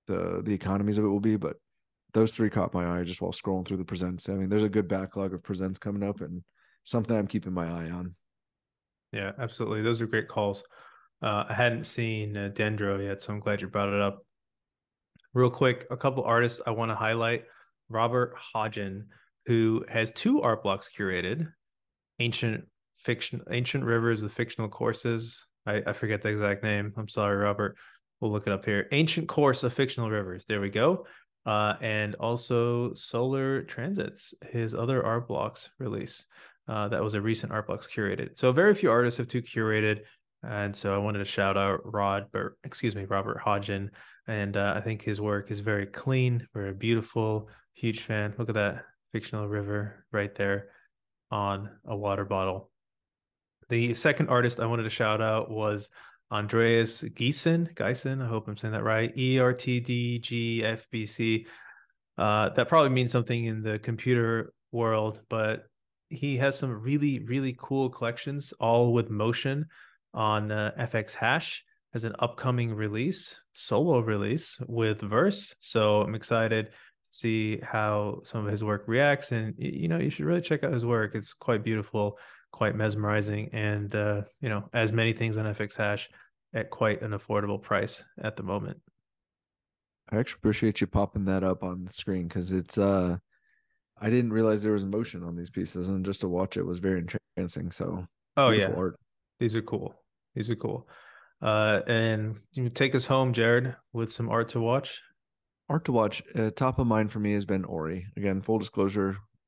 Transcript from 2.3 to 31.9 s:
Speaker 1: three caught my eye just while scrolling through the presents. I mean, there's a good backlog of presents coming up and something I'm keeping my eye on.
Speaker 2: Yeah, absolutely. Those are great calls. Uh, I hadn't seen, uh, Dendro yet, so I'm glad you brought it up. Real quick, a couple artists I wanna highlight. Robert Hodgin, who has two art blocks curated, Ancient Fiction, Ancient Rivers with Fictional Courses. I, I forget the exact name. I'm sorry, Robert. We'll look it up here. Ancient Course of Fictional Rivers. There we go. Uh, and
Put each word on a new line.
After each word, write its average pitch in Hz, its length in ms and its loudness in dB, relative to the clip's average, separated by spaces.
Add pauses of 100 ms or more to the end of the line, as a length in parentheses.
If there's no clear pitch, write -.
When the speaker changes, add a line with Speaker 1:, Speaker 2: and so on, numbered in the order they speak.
Speaker 1:
three 107 180 2
caught 92 240 0
my 87 240 0
eye 90 60 0
just 90 180 -6
while 90 80 -2
scrolling 92 340 -2
through 95 120 -4
the 92 80 -4
presents. 90 440 -4
I 98 40 -2
mean, 95 160 -2
there's 104 160 4
a 104 40 4
good 98 200 2
backlog 95 460 -2
of 85 100 -8
presents 95 340 -4
coming 101 240 -4
up 101 180 -4
and 90 220 -10 (400)
something 117 340 0
I'm 101 120 2
keeping 98 240 -4
my 87 140 -2
eye 82 240 -6
on. 90 240 -8 (960)
Speaker 2:
Yeah, 101 260 -6
absolutely. 110 440 -4
Those 117 180 2
are 117 60 -2
great 107 200 0
calls. 101 380 -2 (580)
Uh, 107 260 0
I 107 60 -4
hadn't 117 300 2
seen, 110 520 -4
uh, 101 160 -4
Dendro 104 500 0
yet, 98 200 -6
so 104 100 -8
I'm 104 80 -6
glad 104 200 -2
you 95 80 -8
brought 101 200 0
it 101 120 0
up. 101 240 -2 (1080)
Real 123 180 6
quick, 123 400 2
a 123 60 -6
couple 131 280 0
artists 120 420 4
I 117 40 -2
wanna 113 240 -2
highlight. 113 500 0 (440)
Robert 120 480 0
Hodgin, 104 720 -6 (400)
who 113 420 4
has 113 220 0
two - 320 2
art 113 200 2
blocks 98 320 -2
curated, 98 540 -2 (720)
Ancient 117 480 -2 (300)
Fiction, - 540 -4
Ancient 123 340 -2
Rivers 117 380 2
with 104 100 -6
Fictional 113 360 -4
Courses. 117 760 -4 (200)
I, 104 220 -2
I 104 80 -2
forget 107 260 -2
the - 80 -2
exact 104 340 0
name. 104 340 -2
I'm 107 120 -8
sorry, 101 280 0
Robert. 101 400 0 (440)
We'll 113 100 -2
look 104 160 -2
it 104 60 0
up 98 140 -4
here. 101 260 0
Ancient 160 340 2
Course 139 360 4
of 123 100 0
Fictional 127 380 -2
Rivers. 92 360 -4
There 107 140 -2
we 101 100 -2
go. 139 360 2 (400)
Uh, 107 340 2
and 107 360 -2